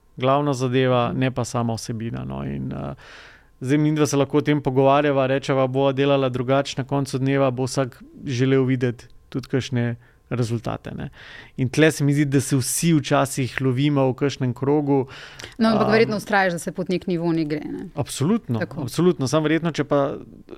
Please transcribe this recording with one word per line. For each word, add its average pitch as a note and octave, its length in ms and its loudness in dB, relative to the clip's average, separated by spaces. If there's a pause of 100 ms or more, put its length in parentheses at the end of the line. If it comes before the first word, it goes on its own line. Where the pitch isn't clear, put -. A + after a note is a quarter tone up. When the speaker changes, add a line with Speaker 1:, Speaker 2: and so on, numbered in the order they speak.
(160)
Speaker 1:
glavna C#3 360 2
zadeva, B2+ 560 2
Speaker 2:
Mhm. - 100 -4
Speaker 1:
ne C3 120 0
pa B2 140 -4
sama A#2 300 -2
vsebina, A#2 500 -8
no. C3+ 200 -8
In, C3+ 260 -6
eh, - 240 -8 (640)
zdaj C3+ 200 0
midva D3+ 280 2
se C3 100 -2
lahko C#3 220 2
o C#3+ 40 4
tem D3+ 180 0
pogovarjava, C3+ 640 2
rečeva, C3+ 400 0
bova C3+ 260 0
delala C#3 360 2
drugače, B2+ 480 0
na C3 80 -4
koncu C#3 340 -2
dneva C3+ 320 2
bo B2+ 140 -2
vsak C3 340 -4 (240)
želel C3 420 2
videti B2+ 400 0 (220)
tudi - 220 -8
kakšne A#2+ 480 -2 (300)
rezultate, A#2 640 -4
ne. C#3+ 160 -10 (460)
In C3 140 -2
tle D#3 220 4
se D3 140 -2
mi C#3+ 80 4
zdi, D3 120 2
da C#3 160 2
se C#3 160 0
vsi E3 360 0
včasih C#3 640 0
lovimo C3+ 460 2
v C3 100 2
kakšnem B2+ 400 -2
krogu. C#3 540 0 (480)
Speaker 2:
No, A3+ 120 2
ampak G#3+ 180 2
Speaker 1:
Am, G#3 40 2
Speaker 2:
verjetno A3 260 2
vztrajaš, G3 360 0
da E3+ 60 -4
se F3 140 -6
pod F3 160 -6
nek F3 180 -2
nivo E3+ 260 0
ne E3 120 0
gre, D3 180 -2
ne? - 300 -8
Speaker 1:
Absolutno, C#3 640 -2
Speaker 2:
Tako. - 240 -6
Speaker 1:
absolutno. E3 440 2
Samo D#3 160 2
verjetno, D#3+ 300 0
če - 120 -2
pa D3 320 0 (400)